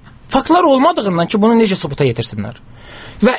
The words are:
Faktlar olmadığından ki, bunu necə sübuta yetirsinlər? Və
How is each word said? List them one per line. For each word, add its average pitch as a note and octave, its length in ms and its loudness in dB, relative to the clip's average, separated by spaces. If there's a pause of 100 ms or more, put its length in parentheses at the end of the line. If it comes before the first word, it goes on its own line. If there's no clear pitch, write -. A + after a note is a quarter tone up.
(280)
Faktlar E4 400 2
olmadığından B3+ 640 2
ki, G#3+ 80 0
bunu A3+ 160 4
necə G#3+ 240 2
sübuta C#3+ 240 -4
yetirsinlər? A2+ 540 -4 (680)
Və B3 160 2